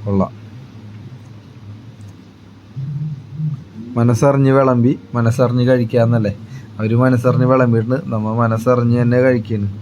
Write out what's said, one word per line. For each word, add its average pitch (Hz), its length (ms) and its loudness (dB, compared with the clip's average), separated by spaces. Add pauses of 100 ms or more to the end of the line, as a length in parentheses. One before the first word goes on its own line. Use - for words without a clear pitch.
കൊള്ളാം. 98 300 0 (3750)
മനസ്സറിഞ്ഞ് 135 600 4
വിളമ്പി 127 340 4 (240)
മനസ്സറിഞ്ഞ് 120 540 2
കഴിക്കാന്നല്ലേ, 117 640 2 (440)
അവര് 110 260 0
മനസ്സറിഞ്ഞ് 127 500 2
വിളമ്പിയിട്ട് 120 440 2 (160)
നമ്മ 107 280 -4
മനസ്സറിഞ്ഞ് 120 600 2
തന്നെ 123 240 2
കഴിക്കാണ്. 107 420 -2 (120)